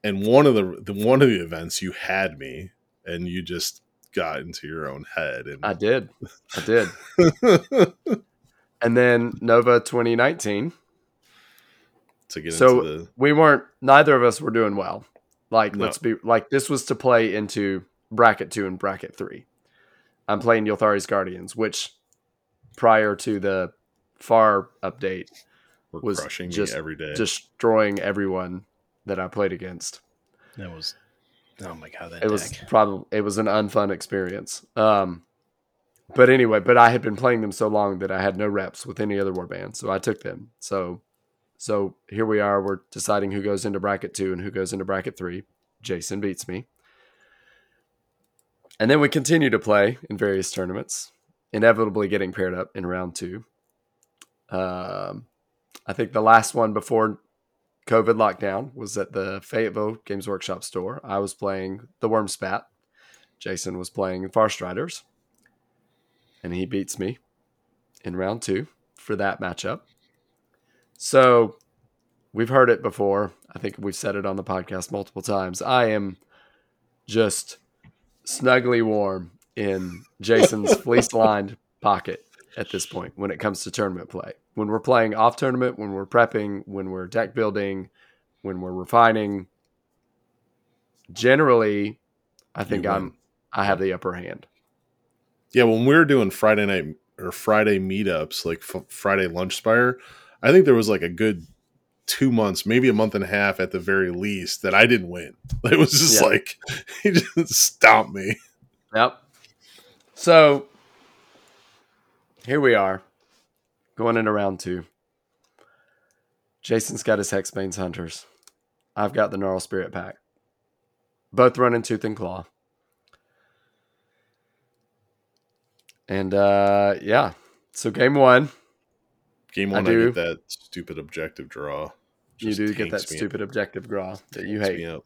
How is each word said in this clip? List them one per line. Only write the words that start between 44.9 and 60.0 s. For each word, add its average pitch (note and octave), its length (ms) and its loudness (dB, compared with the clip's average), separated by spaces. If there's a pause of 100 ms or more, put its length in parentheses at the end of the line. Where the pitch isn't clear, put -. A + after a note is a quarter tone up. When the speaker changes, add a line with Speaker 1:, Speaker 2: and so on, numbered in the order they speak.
Speaker 2:
three. F2+ 260 -10 (380)
Jason F#2+ 400 -8
beats G2 260 -8
me. F#2+ 200 -10 (2000)
And A2+ 120 0
then D3+ 80 6
we D3 100 2
continue D3 400 2
to G#2+ 100 2
play G#2 380 2 (120)
in G2+ 80 -8
various F#2+ 340 -2
tournaments, - 600 -8 (400)
inevitably G#2+ 560 2
getting G2 240 -2
paired F#2 220 -4
up F#2 220 -8
in F#2+ 100 -10
round F2+ 300 -8
two. F#2 280 -12 (1040)
Um, F#2 760 -8 (600)
I G2 80 -10
think A2+ 200 -6
the A2 80 0
last A2 340 6
one A2 180 0
before A2 460 -2 (640)
covid A2+ 300 4
lockdown G#2+ 600 -2
was G#2+ 220 -12
at - 160 -6
the G2 300 -6
Fayetteville G#2+ 600 -4